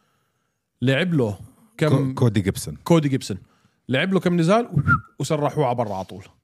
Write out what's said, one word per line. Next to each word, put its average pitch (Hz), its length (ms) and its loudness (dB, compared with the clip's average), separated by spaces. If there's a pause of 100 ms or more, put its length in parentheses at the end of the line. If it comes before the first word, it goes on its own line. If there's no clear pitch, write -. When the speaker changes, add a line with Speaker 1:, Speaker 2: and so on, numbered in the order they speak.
(800)
Speaker 1:
لعب 139 320 0
له 117 260 0 (380)
كم 143 360 2
Speaker 2:
كو-، 131 60 -6
كودي 110 220 2
جيبسون. 90 420 -4
Speaker 1:
كودي 160 260 4
جيبسون. 127 280 -4 (520)
لعب 156 240 0
له 185 60 4
كم 175 200 0
نزال 208 300 2 (500)
وسرحوه 147 460 -2
على 120 100 0
برا 110 200 -4
على 92 100 -6
طول. 92 180 -16 (200)